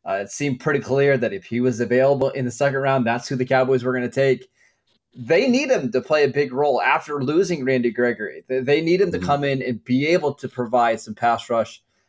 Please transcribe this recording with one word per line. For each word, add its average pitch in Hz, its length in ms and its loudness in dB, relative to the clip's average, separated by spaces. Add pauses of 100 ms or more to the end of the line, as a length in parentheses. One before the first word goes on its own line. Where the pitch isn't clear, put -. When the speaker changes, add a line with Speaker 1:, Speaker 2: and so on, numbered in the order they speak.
Speaker 1:
Uh, 98 160 -4
it 101 100 -10
seemed 143 280 -4
pretty 147 220 0
clear 139 360 2
that 113 160 -2
if 98 120 -8
he 120 160 -4
was 123 180 0
available 131 520 2
in 135 140 -6
the 123 60 -4
second 135 300 0
round, 135 260 2
that's 120 220 -2
who 139 80 -4
the 127 80 -2
Cowboys 131 400 2
were 127 100 -2
gonna 123 160 -4
take. 135 380 0 (680)
They 165 340 0
need 269 220 2
him 143 220 0
to 127 80 0
play 151 240 2
a 139 40 4
big 135 240 -2
role 131 300 0
after 147 400 -2
losing 156 420 0
Randy 123 280 2
Gregory. 110 560 -2
They, 131 120 -2
they 143 200 2
need 170 200 2
him 190 120 0
to 151 60 -2
Speaker 2:
Mm-hmm. 175 80 -6
Speaker 1:
come 143 180 0
in 135 180 -2
and 113 220 -6
be 131 240 0
able 160 260 0
to - 140 -12
provide 117 520 0
some 107 140 -12
pass 117 340 0
rush. 113 360 -2 (240)